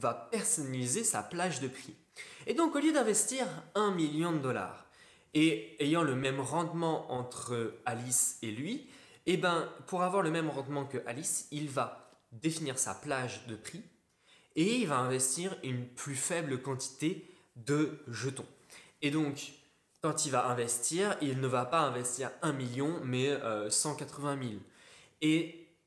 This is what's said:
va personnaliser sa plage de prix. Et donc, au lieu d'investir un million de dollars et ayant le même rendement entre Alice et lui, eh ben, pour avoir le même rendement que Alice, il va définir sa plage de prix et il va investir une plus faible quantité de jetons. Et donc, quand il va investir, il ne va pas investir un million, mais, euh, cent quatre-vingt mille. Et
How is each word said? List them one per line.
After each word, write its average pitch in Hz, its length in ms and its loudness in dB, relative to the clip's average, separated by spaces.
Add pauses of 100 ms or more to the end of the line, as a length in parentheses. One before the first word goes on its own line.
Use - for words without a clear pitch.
va 120 120 2
personnaliser 131 920 0
sa 107 180 2
plage 175 380 -2
de 131 80 -2
prix. - 260 -12 (540)
Et - 60 2
donc, 320 200 4
au 285 60 2
lieu 302 120 6
d'investir 247 540 4 (300)
un 202 160 4
million 160 400 2
de 156 60 2
dollars 113 460 -2 (480)
et 156 460 4
ayant 156 240 4
le 135 140 4
même 135 240 0
rendement 160 720 0
entre 120 600 -4 (120)
Alice 123 560 0
et 113 80 -4
lui, 170 400 -6 (360)
eh 180 100 4
ben, 170 320 2 (180)
pour 180 160 0
avoir 185 220 4
le 156 80 2
même 160 180 0
rendement 135 360 -4
que 131 200 -6
Alice, 131 460 -4
il 147 180 -4
va 123 400 -4 (220)
définir 151 480 -2
sa - 140 -2
plage 127 520 -4
de 110 80 -8
prix 165 300 -12 (720)
et 185 200 2
il 240 100 2
va 143 120 2
investir 131 640 0
une 123 200 -2
plus 135 300 -8
faible 139 480 -2
quantité 139 640 -4 (280)
de 147 500 0
jetons. 123 400 -6 (560)
Et 143 80 2
donc, 147 420 -2 (480)
quand 156 260 0
il 139 40 -2
va 127 160 4
investir, 127 760 2
il 131 200 0
ne 131 80 2
va 123 160 2
pas 165 160 2
investir 123 500 0 (100)
un 160 120 2
million, 135 500 0
mais, 127 280 2
euh, 110 380 0
cent 147 280 2
quatre-vingt 143 400 -4
mille. 117 240 -4 (640)
Et 160 440 2 (200)